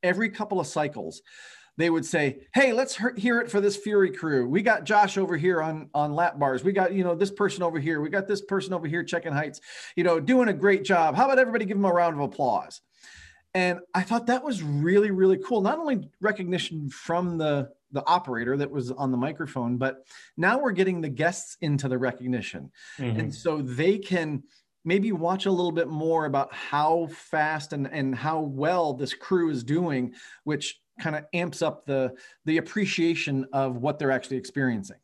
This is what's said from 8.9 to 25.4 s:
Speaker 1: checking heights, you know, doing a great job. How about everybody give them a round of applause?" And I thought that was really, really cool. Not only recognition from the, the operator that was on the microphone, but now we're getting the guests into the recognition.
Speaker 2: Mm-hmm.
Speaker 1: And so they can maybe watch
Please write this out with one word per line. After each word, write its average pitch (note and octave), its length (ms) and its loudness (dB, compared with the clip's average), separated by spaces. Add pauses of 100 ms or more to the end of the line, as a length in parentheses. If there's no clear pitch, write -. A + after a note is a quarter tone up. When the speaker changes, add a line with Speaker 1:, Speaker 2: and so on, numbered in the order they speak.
Speaker 1:
checking E3+ 260 -4
heights, C#3+ 300 -4 (340)
you F3 80 2
know, E3+ 160 6
doing A#3+ 300 4
a G3 40 2
great F#3+ 300 4
job. D#3+ 320 4
How A#3 100 6
about C4+ 140 4
everybody A#3 260 2
give G3 120 -2
them G3 80 2
a F3+ 80 4
round E3+ 220 4
of C#3+ 60 -2
applause?" A2 600 -2 (760)
And F3+ 240 2 (140)
I F#3 80 2
thought A#3 260 -2
that B3+ 160 2
was A#3+ 180 -6
really, E3 500 2
really F#3+ 260 4
cool. G#3 240 0
Not A#3 180 2
only C4+ 300 -2 (100)
recognition F3+ 680 -2
from E3+ 480 -2
the, D3 320 0 (220)
the C#3+ 160 -4
operator C3 500 0
that C#3+ 140 -2
was B2+ 200 -4
on C3 200 -2
the B2 60 0
microphone, C3 600 -4
but C3 280 -4 (320)
now G3 220 2
we're C4+ 120 0
getting F#3 300 0
the D#3 80 -4
guests D#3 520 -4
into D3 260 0
the B2+ 120 0
recognition. B2 720 -4 (260)
Speaker 2:
Mm-hmm. A#2 220 -4
Speaker 1:
And C#3+ 140 -4
so D#3 280 -2
they C#3+ 380 0
can D#3+ 420 -2 (440)
maybe G3 260 2
watch F3+ 340 0